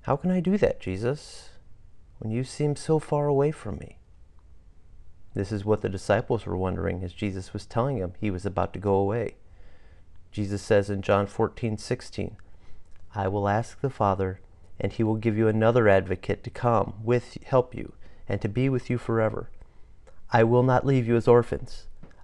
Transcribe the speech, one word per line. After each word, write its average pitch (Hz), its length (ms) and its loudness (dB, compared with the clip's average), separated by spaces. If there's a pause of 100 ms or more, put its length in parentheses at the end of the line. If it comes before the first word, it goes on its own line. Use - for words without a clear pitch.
"How 143 160 0
can 180 120 -2
I 185 120 2
do 185 160 2
that, - 240 2
Jesus, 110 680 -4 (680)
when 110 120 -6
you 120 120 -2
seem 147 320 -2
so 156 240 0
far 147 280 0
away 143 240 2
from 101 260 -8
me?" - 200 -14 (1400)
This 101 200 -2
is 98 100 -4
what 107 180 2
the - 60 -2
disciples 104 580 0
were 92 120 -4
wondering 90 460 -2
as 90 100 -8
Jesus 95 400 -6
was 101 120 -8
telling 123 340 -2
them 92 200 -4
he 107 100 -2
was 90 160 -4
about 92 280 -2
to 95 60 -8
go 98 160 2
away. 101 400 0 (920)
Jesus 101 320 -4
says 101 280 4
in 98 120 -2
John 101 240 2
fourteen 110 520 -2
sixteen, - 580 -6 (800)
"I 98 140 0
will 101 180 0
ask 107 320 -2
the 139 100 -2
Father, 95 520 0 (360)
and 101 140 -2
he 117 120 0
will 110 120 2
give 107 220 0
you 113 100 4
another 110 400 4
advocate 95 560 2
to - 60 -8
come 117 520 2
with, 120 440 0
help - 280 2
you, - 200 -10 (340)
and 104 140 -2
to 107 80 0
be 123 180 0
with 127 220 0
you 123 80 0
forever. 113 520 0 (840)
I 113 120 6
will 120 200 6
not 127 220 4
leave 131 220 4
you 117 80 4
as 117 140 4
orphans. - 580 4 (360)